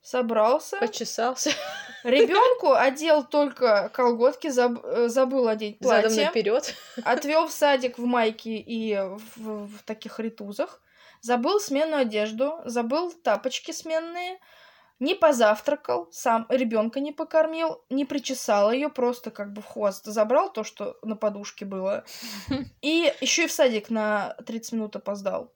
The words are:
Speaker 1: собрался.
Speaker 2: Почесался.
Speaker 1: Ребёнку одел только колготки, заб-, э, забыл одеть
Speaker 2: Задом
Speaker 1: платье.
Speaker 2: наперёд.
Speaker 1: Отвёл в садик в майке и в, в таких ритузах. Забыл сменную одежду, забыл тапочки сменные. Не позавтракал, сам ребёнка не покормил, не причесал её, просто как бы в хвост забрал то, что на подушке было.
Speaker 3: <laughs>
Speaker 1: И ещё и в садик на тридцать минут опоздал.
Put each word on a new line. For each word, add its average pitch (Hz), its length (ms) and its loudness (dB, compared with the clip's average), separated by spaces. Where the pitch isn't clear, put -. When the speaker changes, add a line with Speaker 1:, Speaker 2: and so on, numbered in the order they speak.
Speaker 1:
собрался. 240 760 0
Speaker 2:
Почесался. 233 720 -2
Speaker 1:
Ребёнку 370 720 6
одел 285 520 4
только 247 680 2
колготки, 247 560 2
заб-, 240 360 2
э, 233 240 0
забыл 254 380 2
одеть 214 340 -4
Speaker 2:
Задом 220 320 4
Speaker 1:
платье. 285 120 2
Speaker 2:
наперёд. 226 480 0
Speaker 1:
Отвёл 294 440 2
в 302 40 -8
садик 262 480 2
в 240 60 -6
майке 226 520 0
и 220 400 -4
в, 208 680 -8
в 208 160 -20
таких 214 360 -12
ритузах. 220 640 -8
Забыл 247 380 2
сменную 302 420 0
одежду, 220 640 -2
забыл 240 460 -2
тапочки 254 640 -2
сменные. 339 680 -6
Не 311 160 0
позавтракал, 285 960 2
сам 226 380 0
ребёнка 226 520 0
не 294 120 -6
покормил, 320 760 0
не 269 160 0
причесал 240 680 0
её, 277 200 0
просто 240 400 -4
как 202 220 -12
бы 214 80 -12
в - 60 -16
хвост 202 380 -4
забрал 226 480 2
то, 220 100 -6
что - 400 -10
на 220 140 -6
подушке 202 480 -6
было. 196 400 -4
Speaker 3:
<laughs> 233 600 -8
Speaker 1:
И 320 400 2
ещё 269 220 0
и 320 40 0
в - 60 -4
садик 233 380 2
на 214 440 -2
тридцать 226 260 -8
минут 214 240 -6
опоздал. 196 580 -6